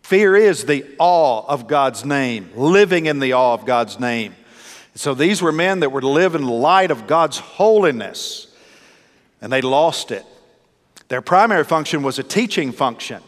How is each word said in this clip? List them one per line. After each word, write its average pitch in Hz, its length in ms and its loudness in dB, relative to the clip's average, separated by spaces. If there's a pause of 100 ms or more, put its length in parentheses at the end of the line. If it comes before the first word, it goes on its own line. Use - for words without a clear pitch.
Fear 196 320 4
is 190 300 4
the 139 200 -2 (140)
awe 160 480 2
of 123 200 -6
God's 135 360 0
name, 127 520 -4
living 175 500 2
in 147 140 -2
the 131 140 0
awe 127 200 2
of 113 120 -6
God's 120 340 -2
name. 117 360 -6 (580)
So 139 200 -6
these 175 280 0
were 160 120 0
men 180 260 0
that 143 120 0
were 135 100 -4
to 131 60 -2
live 165 280 2
in 143 100 -2
the 120 60 -2
light 165 400 2
of 113 160 -6
God's 156 320 0
holiness, 175 1080 -2 (920)
and 110 120 -10
they 131 100 0
lost 139 500 0
it. 98 140 -10 (800)
Their 127 140 -4
primary 185 420 2
function 156 400 -2
was 135 160 -4
a 131 40 -8
teaching 190 480 -4
function. 120 560 -6